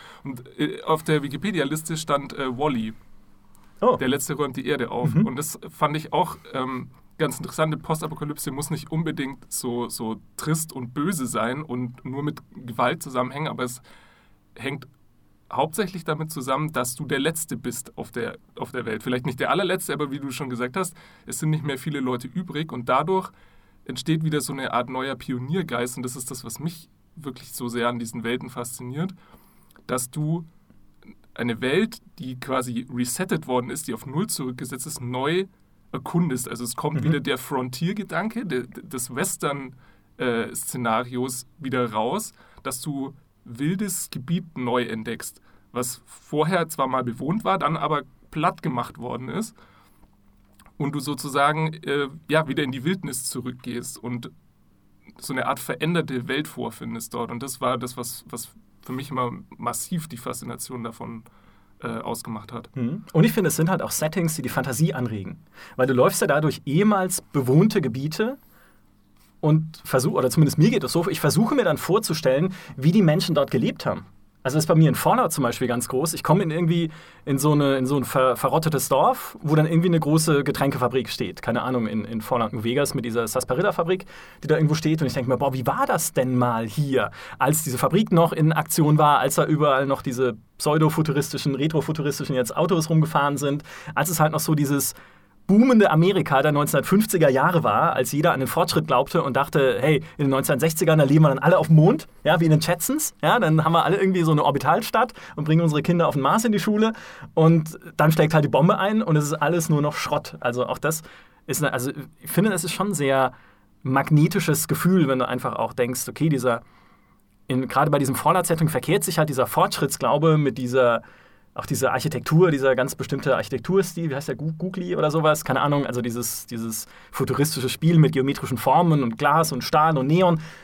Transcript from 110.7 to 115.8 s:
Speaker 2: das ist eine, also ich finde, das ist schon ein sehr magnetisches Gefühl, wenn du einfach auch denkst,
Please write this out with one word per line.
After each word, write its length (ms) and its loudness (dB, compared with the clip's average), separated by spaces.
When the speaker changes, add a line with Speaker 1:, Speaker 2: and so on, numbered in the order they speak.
Speaker 2:
das 240 -2
ist 160 -2
eine, 80 0
also 180 -2
ich 80 -12
finde, 200 2
das 120 -2
ist 100 -6
schon 180 -2
ein 40 -2
sehr 380 2
magnetisches 840 2
Gefühl, 400 4
wenn 100 2
du 80 0
einfach 300 -4
auch 160 -2
denkst, 360 -2